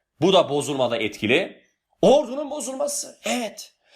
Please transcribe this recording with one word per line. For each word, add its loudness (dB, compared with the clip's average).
Bu 4
da 4
bozulmada -2
etkili. -2
Ordunun 4
bozulması. -8
Evet. -6